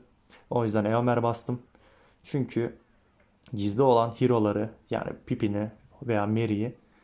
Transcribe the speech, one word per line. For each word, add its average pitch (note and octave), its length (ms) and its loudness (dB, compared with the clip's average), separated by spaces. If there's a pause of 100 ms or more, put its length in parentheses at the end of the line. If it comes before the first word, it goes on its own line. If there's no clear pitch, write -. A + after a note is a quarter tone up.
(500)
O A#2+ 140 0
yüzden G#2+ 220 0
Eomer A#2 380 2
bastım. A#2 380 -4 (640)
Çünkü A#2 540 -4 (760)
gizli G#2 280 -2
olan A#2 380 4
hero'ları, A2 500 2 (200)
yani - 220 -4 (140)
Pipin'i G#2+ 460 -2 (320)
veya G#2+ 240 0
Mary'i A2 480 -2 (280)